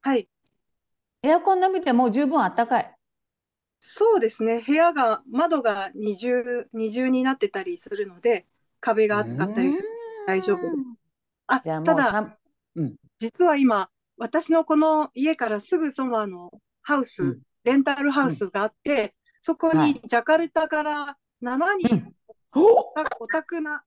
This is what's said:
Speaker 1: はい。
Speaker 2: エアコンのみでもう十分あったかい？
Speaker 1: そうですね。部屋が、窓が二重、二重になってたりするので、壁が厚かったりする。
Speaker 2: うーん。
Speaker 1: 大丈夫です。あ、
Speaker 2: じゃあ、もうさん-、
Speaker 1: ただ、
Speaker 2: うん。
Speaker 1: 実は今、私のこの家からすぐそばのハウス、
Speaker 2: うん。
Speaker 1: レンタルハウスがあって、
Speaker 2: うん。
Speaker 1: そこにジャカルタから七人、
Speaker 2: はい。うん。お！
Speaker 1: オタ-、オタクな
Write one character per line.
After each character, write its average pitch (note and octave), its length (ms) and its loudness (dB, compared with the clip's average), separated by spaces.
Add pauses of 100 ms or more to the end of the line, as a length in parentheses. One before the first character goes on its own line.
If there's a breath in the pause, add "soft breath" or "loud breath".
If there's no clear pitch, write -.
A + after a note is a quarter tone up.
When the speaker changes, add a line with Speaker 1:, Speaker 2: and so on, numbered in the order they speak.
Speaker 1:
は C4+ 140 0
い。 G#3+ 140 -2 (920)
Speaker 2:
エ D4 100 4
ア F4 80 4
コ F#4+ 140 2
ン F#4 40 0
の F#4+ 100 2
み F#4+ 120 -2
で D4+ 100 0
も B3 140 4
う A#3 60 2
十 C#4 140 0
分 C#4 160 2
あ G3 60 2
っ F3+ 80 -4
た A#3 120 2
か A#3 120 2
い？ - 160 -8 (840)
Speaker 1:
そ G#4+ 360 2
う F4 60 4
で A3+ 80 0
す A3 160 -4
ね。 A3+ 200 0
部 C#4 80 0
屋 E4 200 4
が、 C#4 360 0
窓 D4+ 320 0
が G3 320 -2
二 G#3 220 -4
重、 B3 560 -4
二 A3 180 -4
重 B3+ 200 -2
に B3+ 140 2
な C4+ 100 0
っ C4 40 -6
て G3+ 120 -2
た F#3+ 140 -8
り F3 140 -8
す - 160 -18
る G3+ 140 -6
の F3 140 -20
で、 A#3+ 260 0 (320)
壁 A3 300 2
が G#3 80 0
厚 G#3+ 180 -4
か - 80 -2
っ G3+ 100 -4
た A3+ 80 -2
り C4+ 120 2
す F#4 100 -4
る。 G#4+ 60 -8
Speaker 2:
う A4+ 420 -10
ー - 20 0
ん。 F#4+ 40 0
Speaker 1:
大 F#4+ 40 -2
丈 G4 120 0
夫 F4+ 80 -2
で E4+ 80 -6
す。 D#4+ 60 -4 (720)
あ、 C4+ 120 0
Speaker 2:
じ D#3+ 100 -8
ゃ D#3 60 -2
あ、 D#3 60 -6
も - 20 -8
う - 40 -2
さ E4 60 4
ん-、 - 40 4
Speaker 1:
た B3+ 140 2
だ、 G3+ 260 -4 (380)
Speaker 2:
う E3 100 -4
ん。 A2 100 -8 (240)
Speaker 1:
実 A3+ 240 -4
は D#4 140 4
今、 A#3+ 320 2 (260)
私 D#4 380 -2
の E4 100 4
こ D#4 140 2
の D#4 360 2
家 D4+ 220 0
か A#3+ 140 -4
ら G#3 100 -2
す E4+ 180 -2
ぐ D#4 140 -2
そ C4+ 160 -4
ば A3 200 -2
の F3 220 -14 (320)
ハ D4 140 -2
ウ C4+ 80 0
ス、 - 200 -8
Speaker 2:
う C#3 40 0
ん。 A#2+ 140 -6 (240)
Speaker 1:
レ B3 100 4
ン C#4 80 4
タ C#4 120 0
ル C#4+ 160 -2
ハ C4+ 140 2
ウ E3+ 60 0
ス F#3 160 -4
が - 140 -4
あ - 60 0
っ - 60 -6 (100)
て、 C#4 180 0
Speaker 2:
う G#3 40 0
ん。 - 60 -12 (300)
Speaker 1:
そ E4 160 -2
こ D#4+ 160 0
に D4+ 320 2
ジ A3+ 100 -2
ャ A#3 80 2
カ D#4 140 4
ル E4 120 0
タ D#4 200 -2
か D4+ 140 -2
ら D4 340 -6 (240)
七 C#4 340 -2
人、 F4+ 140 0
Speaker 2:
は A3+ 60 4
い。 - 80 -2 (520)
う C4+ 40 2
ん。 E4 40 6
お！ A#4 280 6
Speaker 1:
オ - 40 -20
タ-、 D#4 80 -2 (160)
オ - 80 -12
タ D#4+ 160 -4
ク E4+ 160 -8
な D4+ 280 -8